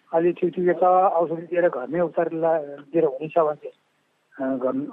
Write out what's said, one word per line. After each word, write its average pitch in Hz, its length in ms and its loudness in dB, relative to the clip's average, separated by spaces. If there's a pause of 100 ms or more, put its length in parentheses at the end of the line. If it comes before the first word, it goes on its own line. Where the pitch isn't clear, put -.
(120)
अलि 170 200 2
ठिक 170 220 -2
ठिकै 180 200 0
छ, 170 80 -2
औषधि 175 600 2
दिएर 170 260 0
घरमै 139 320 -2
उपचार 165 320 -2
ला-, 165 300 0
दिएर 143 420 -4
हुनेछ 147 340 -2
भने 151 300 0
चाहिँ, - 40 -18 (680)
अ, 131 160 -2
घर, 131 360 -4